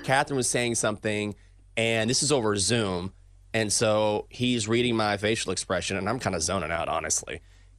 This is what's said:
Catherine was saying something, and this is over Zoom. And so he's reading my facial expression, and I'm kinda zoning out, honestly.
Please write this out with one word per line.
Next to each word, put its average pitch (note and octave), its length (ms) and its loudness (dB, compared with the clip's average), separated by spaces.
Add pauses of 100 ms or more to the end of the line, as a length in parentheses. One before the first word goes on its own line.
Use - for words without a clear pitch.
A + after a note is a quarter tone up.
Catherine C#3+ 320 2
was B2 140 0
saying A#2+ 260 0
something, G#2 580 -2 (440)
and A2+ 320 2
this - 120 0
is C#3+ 100 0
over A2 260 2
Zoom. F#2+ 560 0 (400)
And A2 180 0
so G#2+ 580 2
he's A#2+ 380 -2
reading A#2+ 300 2
my G#2 180 2
facial G#2 380 -2
expression, F2+ 420 -4
and F#2+ 140 -2
I'm B2 100 -2
kinda F#2+ 220 -2
zoning E2+ 300 -2
out, E2 180 -4
honestly. D#2 500 -4 (400)